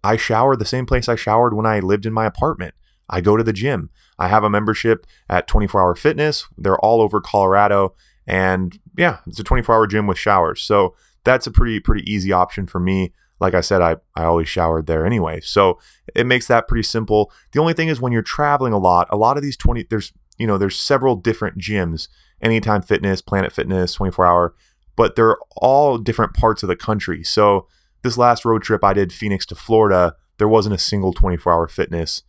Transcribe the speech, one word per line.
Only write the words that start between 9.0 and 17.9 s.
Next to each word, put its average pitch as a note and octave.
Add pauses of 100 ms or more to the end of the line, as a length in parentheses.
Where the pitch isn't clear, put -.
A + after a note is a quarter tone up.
it's -
a G2+
twenty-four A#2+
hour A2
gym G#2
with F2+
showers. F#2+
So G2+ (260)
that's B2+
a A2+
pretty, A2+
pretty G#2
easy F#2+
option F#2
for F2+
me. F#2 (260)
Like F#2
I F2+
said, F#2
I, E2 (200)
I E2
always E2
showered E2
there D#2+
anyway. F2+
So F#2+ (360)
it A#2+
makes B2+
that A#2
pretty A2+
simple. G#2+ (200)
The C#3+
only E3
thing D#3+
is C#3+